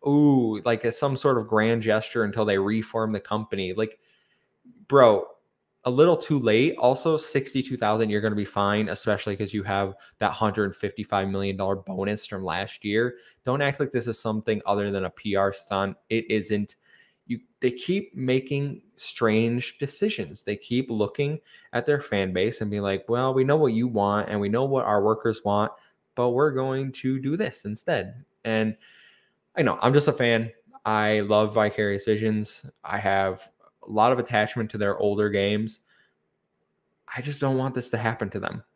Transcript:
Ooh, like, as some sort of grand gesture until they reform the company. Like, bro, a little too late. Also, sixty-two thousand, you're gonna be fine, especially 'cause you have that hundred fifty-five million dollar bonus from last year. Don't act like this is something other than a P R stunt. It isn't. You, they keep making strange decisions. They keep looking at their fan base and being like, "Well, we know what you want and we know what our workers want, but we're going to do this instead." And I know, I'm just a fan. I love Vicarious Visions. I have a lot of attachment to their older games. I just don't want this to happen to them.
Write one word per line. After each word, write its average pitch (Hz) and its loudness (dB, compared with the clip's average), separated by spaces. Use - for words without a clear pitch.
Ooh, 139 4
like, 113 0
as 117 0
some 139 0
sort 131 2
of 107 -4
grand 110 2
gesture 110 0
until 104 0
they 101 2
reform 110 -2
the 107 -4
company. 101 -4
Like, 110 -4
bro, 120 8
a 127 0
little 156 6
too 156 0
late. 120 4
Also, 131 2
sixty-two 135 -4
thousand, 107 0
you're 104 0
gonna 107 0
be 104 -2
fine, 101 0
especially 101 -4
'cause 98 -6
you 104 -2
have 98 -2
that 104 0
hundred 104 -2
fifty-five 98 -4
million 98 -4
dollar 98 -2
bonus 98 -6
from 95 -10
last 92 -6
year. 113 -2
Don't 135 -2
act 139 -2
like 135 -4
this 117 -2
is 117 -6
something 107 -4
other 101 0
than 98 -4
a 90 -6
P - -8
R 98 2
stunt. 98 -4
It 113 -2
isn't. 104 -2
You, 120 -6
they 123 0
keep 190 -4
making 131 -2
strange 117 0
decisions. 139 -6
They 104 -4
keep 123 -4
looking 139 -2
at 120 -2
their 147 2
fan 98 -2
base 98 0
and 104 -4
being 104 -2
like, 98 -2
"Well, 127 2
we 131 4
know 143 4
what 147 4
you 113 0
want 104 2
and 104 -2
we 101 0
know 117 0
what 135 0
our 104 2
workers 110 0
want, 104 2
but 123 0
we're 139 2
going 131 -4
to 131 -4
do 139 -4
this - -6
instead." 117 -6
And 110 0
I 170 2
know, 120 2
I'm 123 4
just 139 4
a 147 0
fan. 117 0
I 107 2
love 104 2
Vicarious 104 0
Visions. 107 -2
I 98 -4
have 98 0
a - -14
lot 110 4
of 123 0
attachment 110 -2
to 110 -8
their 101 0
older 104 2
games. 104 -2
I 127 -8
just 139 -8
don't 135 0
want 131 -2
this 123 -6
to 113 -2
happen 113 -2
to 101 -6
them. - -8